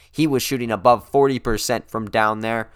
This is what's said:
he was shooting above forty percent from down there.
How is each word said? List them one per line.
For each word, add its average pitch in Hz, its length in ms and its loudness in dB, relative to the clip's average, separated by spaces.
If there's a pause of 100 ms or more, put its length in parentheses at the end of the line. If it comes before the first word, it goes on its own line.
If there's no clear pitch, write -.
(120)
he 156 160 0
was 135 160 0
shooting 120 280 -4
above 110 360 2
forty 139 320 2
percent 113 500 -4
from 110 200 -8
down 110 320 0
there. 113 340 -6